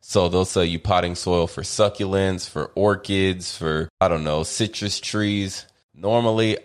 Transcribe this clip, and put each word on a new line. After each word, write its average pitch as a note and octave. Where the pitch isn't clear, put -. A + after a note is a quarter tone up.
So F2+
they'll F#2
sell F#2
you E2+
potting F2+
soil F2
for -
succulents, F#2+
for -
orchids, F#2+
for, D#2+
I F#2+
don't E2
know, D#2
citrus -
trees. G2+
Normally, A2